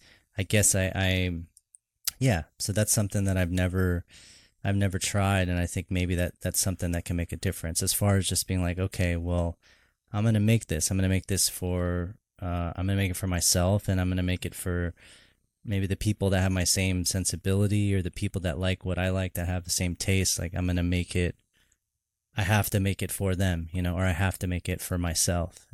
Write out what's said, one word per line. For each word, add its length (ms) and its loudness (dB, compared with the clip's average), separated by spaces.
I 60 -2
guess 320 2
I, 180 2
I, 380 2
yeah, 240 2
so 140 -4
that's 180 2
something 340 0
that 120 2
I've 140 2
never, 520 0
I've 120 0
never 240 0
tried, 480 2
and 120 0
I 80 2
think 220 -6
maybe 260 0
that, 260 0
that's 180 -2
something 320 -2
that 140 -2
can 100 -2
make 160 -2
a 60 -6
difference 440 -4
as 120 0
far 240 4
as 100 0
just 200 -2
being 140 0
like, 180 0
"Okay, 360 0
well, 420 -2
I'm 140 0
gonna 160 4
make 260 4
this. 240 -2
I'm 60 2
gonna 100 2
make 200 0
this 200 0
for, 680 -2
uh, 340 -2
I'm 120 -2
gonna 100 2
make 140 0
it 60 -6
for 100 -4
myself, 600 2
and 140 2
I'm 80 0
gonna 140 0
make 220 0
it 100 -8
for 400 -4
maybe 240 -2
the 80 -2
people 360 0
that 100 4
have 100 2
my 140 0
same 400 2
sensibility 880 0
or 60 2
the 100 -6
people 300 -4
that 180 -2
like 240 -2
what 140 -2
I 140 0
like, 240 -2
that 120 -4
have 160 -2
the 60 -10
same 260 0
taste. 440 0
Like, 160 -6
I'm 120 0
gonna 160 2
make 320 0
it, 200 0
I 80 0
have 280 2
to 80 2
make 220 0
it 100 -4
for 240 -2
them, 360 0
you 100 -4
know, 140 0
or 80 0
I 80 2
have 280 0
to 80 -4
make 200 -4
it 140 -4
for 160 -4
myself." 760 -2